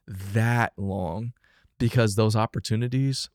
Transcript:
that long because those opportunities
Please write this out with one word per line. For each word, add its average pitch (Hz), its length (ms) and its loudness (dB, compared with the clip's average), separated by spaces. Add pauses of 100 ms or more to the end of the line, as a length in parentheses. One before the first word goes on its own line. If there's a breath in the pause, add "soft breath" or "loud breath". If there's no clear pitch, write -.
that 110 680 0
long 98 560 -4 (460 soft breath)
because 113 360 2
those 110 200 4
opportunities 123 1000 -2